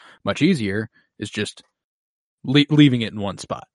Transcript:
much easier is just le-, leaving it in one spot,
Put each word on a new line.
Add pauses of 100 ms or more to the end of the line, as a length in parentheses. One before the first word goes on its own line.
(240)
much
easier (280)
is
just (840)
le-,
leaving
it
in
one
spot,